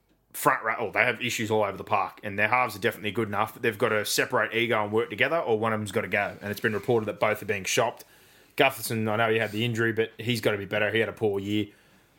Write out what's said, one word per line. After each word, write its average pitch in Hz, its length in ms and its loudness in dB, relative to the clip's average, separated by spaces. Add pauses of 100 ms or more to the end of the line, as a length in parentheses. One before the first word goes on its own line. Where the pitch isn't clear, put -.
(340)
front - 280 2
row. 110 160 -2
Oh, 107 140 -2
they 101 80 2
have 117 200 2
issues 117 300 -2
all 110 140 4
over 98 120 -2
the 95 60 -8
park, 95 400 -2
and 101 160 -6
their 107 80 4
halves 120 300 2
are - 20 -14
definitely 104 320 -2
good 110 160 0
enough, 101 280 -2
but - 80 -10
they've 113 160 0
gotta 107 260 2
separate 120 500 0
ego 113 300 2
and 104 80 -4
work 117 180 0
together, 131 280 2
or 123 200 2
one 113 140 0
of 107 80 0
them's 104 100 -6
gotta 101 160 -2
go. 95 340 -2
And 101 120 -6
it's - 80 -8
been 110 140 0
reported 107 320 0
that 101 120 -6
both 107 240 0
are 104 40 -10
being 98 180 -4
shopped. - 400 -2 (520)
Gutherson, 113 520 0
I 107 80 0
know 113 140 4
he 110 80 2
had 107 140 0
the 107 120 -2
injury, 113 280 2
but 110 260 -2
he's 113 220 -2
gotta 107 180 2
be 98 60 -6
better. 104 260 0
He 110 100 2
had 104 80 2
a 95 40 -6
poor 101 280 -2
year. 101 260 0 (520)